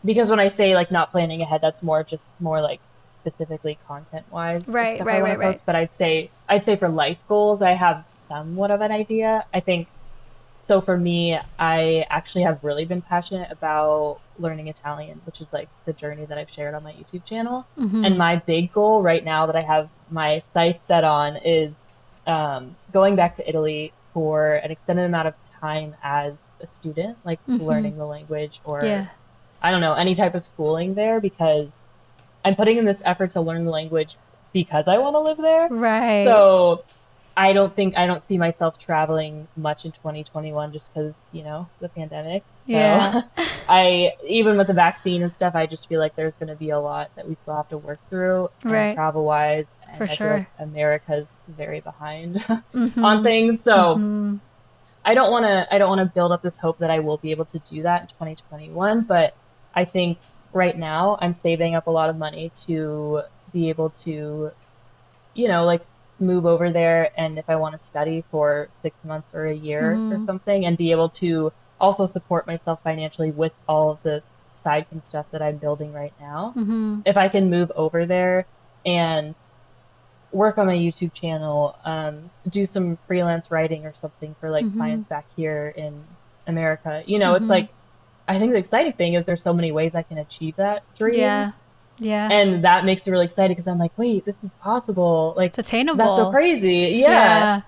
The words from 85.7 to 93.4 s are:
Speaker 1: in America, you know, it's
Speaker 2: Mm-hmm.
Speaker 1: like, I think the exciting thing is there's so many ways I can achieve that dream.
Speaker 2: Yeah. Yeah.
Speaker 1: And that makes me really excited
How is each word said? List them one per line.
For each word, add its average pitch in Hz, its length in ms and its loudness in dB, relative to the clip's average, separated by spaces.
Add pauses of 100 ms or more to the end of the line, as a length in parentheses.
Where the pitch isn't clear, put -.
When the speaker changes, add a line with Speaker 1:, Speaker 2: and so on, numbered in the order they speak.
Speaker 1:
in 151 280 -12 (440)
America, 160 580 -4
you 208 140 0
know, 180 140 4
it's 196 100 2
Speaker 2:
Mm-hmm. 220 80 0
Speaker 1:
like, 208 180 2 (580)
I 190 120 0
think 233 140 2
the 220 60 4
exciting 277 340 0
thing 175 220 0
is 170 100 0
there's 175 180 -4
so 175 100 0
many 170 200 0
ways 160 220 -2
I 165 80 -2
can 160 140 -12
achieve 156 380 -8
that 202 280 -2 (120)
dream. 233 240 0
Speaker 2:
Yeah. 208 320 2 (480)
Yeah. 214 320 -2
Speaker 1:
And 190 320 4
that 185 220 4
makes 190 200 0
me 190 60 -2
really 180 140 2
excited 185 300 0